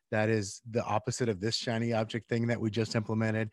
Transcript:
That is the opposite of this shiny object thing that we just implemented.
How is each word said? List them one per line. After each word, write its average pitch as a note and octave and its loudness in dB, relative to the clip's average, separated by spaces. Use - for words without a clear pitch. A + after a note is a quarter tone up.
That A2 4
is G#2+ 0
the A2+ 0
opposite A2+ 0
of F#2+ -2
this A2 0
shiny A#2 0
object A2+ -2
thing A#2 0
that A#2 0
we A2+ 0
just A2 0
implemented. A2 0